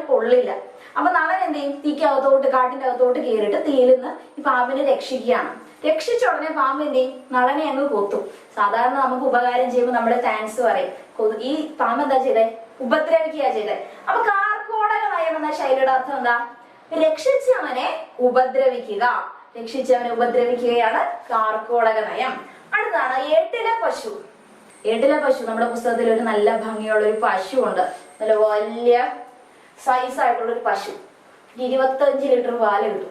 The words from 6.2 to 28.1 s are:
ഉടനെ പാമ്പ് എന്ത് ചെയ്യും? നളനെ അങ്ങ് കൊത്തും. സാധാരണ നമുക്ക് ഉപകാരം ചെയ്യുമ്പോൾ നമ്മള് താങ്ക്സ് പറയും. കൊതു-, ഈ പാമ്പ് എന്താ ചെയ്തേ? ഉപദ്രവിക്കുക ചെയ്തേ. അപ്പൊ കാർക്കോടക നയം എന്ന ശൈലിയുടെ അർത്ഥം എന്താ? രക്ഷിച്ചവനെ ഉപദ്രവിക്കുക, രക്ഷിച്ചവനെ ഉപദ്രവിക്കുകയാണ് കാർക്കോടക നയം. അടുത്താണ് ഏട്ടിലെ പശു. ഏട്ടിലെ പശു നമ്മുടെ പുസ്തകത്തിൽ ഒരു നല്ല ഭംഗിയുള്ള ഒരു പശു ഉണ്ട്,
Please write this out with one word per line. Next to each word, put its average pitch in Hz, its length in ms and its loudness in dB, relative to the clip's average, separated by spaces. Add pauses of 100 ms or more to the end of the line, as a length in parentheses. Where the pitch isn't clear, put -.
ഉടനെ 311 240 -2
പാമ്പ് 294 320 -2
എന്ത് 269 120 -4
ചെയ്യും? 254 380 -2
നളനെ 269 380 2
അങ്ങ് 277 180 -2
കൊത്തും. 202 420 -2 (260)
സാധാരണ 208 380 2
നമുക്ക് 254 320 0
ഉപകാരം 247 440 2
ചെയ്യുമ്പോൾ 247 220 2
നമ്മള് 233 300 2
താങ്ക്സ് 220 380 -4
പറയും. 220 320 0 (260)
കൊതു-, 220 200 0
ഈ 294 380 -6
പാമ്പ് 247 260 0
എന്താ 269 160 2
ചെയ്തേ? 226 400 0 (220)
ഉപദ്രവിക്കുക 311 680 0
ചെയ്തേ. 214 400 -6 (180)
അപ്പൊ 466 140 0
കാർക്കോടക 415 960 -2
നയം 320 180 -2
എന്ന 302 200 -4
ശൈലിയുടെ 262 360 0
അർത്ഥം 262 260 -2
എന്താ? 240 280 0 (480)
രക്ഷിച്ചവനെ 320 1120 0 (140)
ഉപദ്രവിക്കുക, 247 1120 0 (300)
രക്ഷിച്ചവനെ 233 500 0
ഉപദ്രവിക്കുകയാണ് 240 920 2 (240)
കാർക്കോടക 220 680 2 (100)
നയം. 247 380 -6 (320)
അടുത്താണ് 269 400 -2
ഏട്ടിലെ 330 680 0
പശു. - 360 -6 (640)
ഏട്ടിലെ 269 320 2
പശു 262 240 0
നമ്മുടെ 226 280 -2
പുസ്തകത്തിൽ 233 420 0
ഒരു 226 80 2
നല്ല 220 360 2
ഭംഗിയുള്ള 214 520 0
ഒരു 220 120 -2
പശു 226 400 0
ഉണ്ട്, 185 320 0 (280)